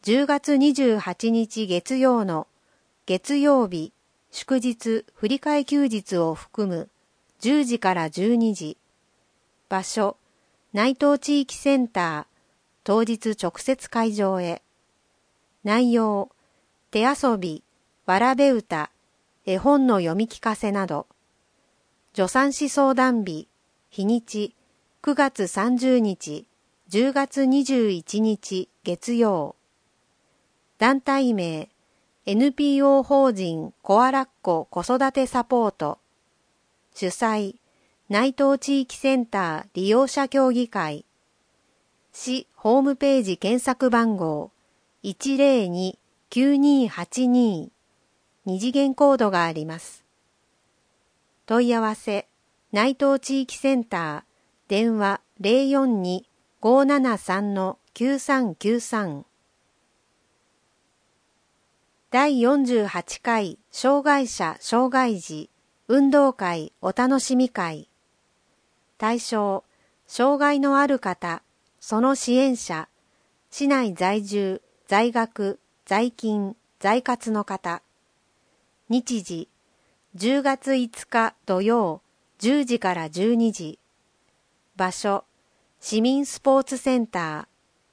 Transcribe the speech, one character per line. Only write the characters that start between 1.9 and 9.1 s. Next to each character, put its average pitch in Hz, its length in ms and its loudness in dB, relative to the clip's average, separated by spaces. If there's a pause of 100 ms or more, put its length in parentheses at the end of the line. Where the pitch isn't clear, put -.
曜 254 280 2
の 165 220 -4 (580)
月 190 320 -2
曜 277 300 4
日、 165 260 -8 (380)
祝 - 280 -2
日、 226 540 -4
振 - 140 -6
り 262 100 -2
替 294 220 0
え 277 60 -2
休 285 200 0
日 208 320 -4
を 165 160 0
含 - 320 -8
む 170 240 -6 (500)
十 294 240 2
時 240 140 -2
か 190 160 0
ら 165 160 -2
十 190 240 0
二 226 220 0
時。 151 200 -12 (960)